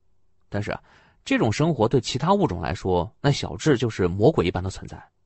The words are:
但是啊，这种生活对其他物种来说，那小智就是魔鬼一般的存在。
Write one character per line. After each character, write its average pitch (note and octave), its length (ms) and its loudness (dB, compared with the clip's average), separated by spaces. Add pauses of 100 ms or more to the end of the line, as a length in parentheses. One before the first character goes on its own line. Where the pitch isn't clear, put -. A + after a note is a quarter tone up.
(480)
但 G2+ 120 -6
是 - 120 -6
啊， - 100 -10 (420)
这 C4+ 140 2
种 C3 120 2
生 D#3 220 2
活 A2 140 2
对 B2+ 140 2
其 - 180 -4
他 F3 160 2
物 G3+ 100 2
种 F2+ 160 -2
来 C#2+ 140 -4
说， F2 340 0 (120)
那 C#3+ 100 2
小 E2 260 -4
智 C3 220 2
就 A#2+ 100 0
是 G2 200 0
魔 G#2 240 4
鬼 E2+ 120 2
一 F2 60 0
般 F2+ 120 -4
的 F#2+ 60 -4
存 - 200 -12
在。 - 120 -18 (260)